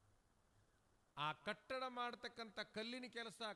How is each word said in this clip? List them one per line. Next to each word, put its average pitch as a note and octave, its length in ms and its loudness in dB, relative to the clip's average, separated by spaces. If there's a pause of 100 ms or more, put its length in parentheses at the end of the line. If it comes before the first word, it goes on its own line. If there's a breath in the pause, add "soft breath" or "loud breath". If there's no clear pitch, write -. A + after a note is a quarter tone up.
(1160)
ಆ D3+ 160 4
ಕಟ್ಟಡ C4 540 0
ಮಾಡ್ತಕ್ಕಂಥ A#3 720 -2
ಕಲ್ಲಿನ A#3 500 0
ಕೆಲಸ, A3+ 320 -4 (140)